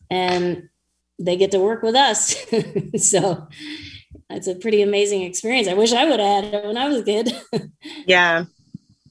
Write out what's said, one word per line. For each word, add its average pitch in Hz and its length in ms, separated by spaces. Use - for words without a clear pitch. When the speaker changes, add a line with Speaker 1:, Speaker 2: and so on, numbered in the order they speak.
Speaker 1:
and 180 600
they 175 160
get 185 160
to 196 80
work 220 240
with 226 120
us. 254 400
<laughs> - 460
So - 500
it's 196 180
a 185 80
pretty 208 260
amazing 202 400
experience. 220 460
I 175 60
wish 220 200
I 240 160
would 247 100
have 202 260
had 208 100
it 208 100
when 214 120
I 262 100
was 285 140
a - 20
kid. 220 280
<laughs> - 180
Speaker 2:
Yeah. 175 380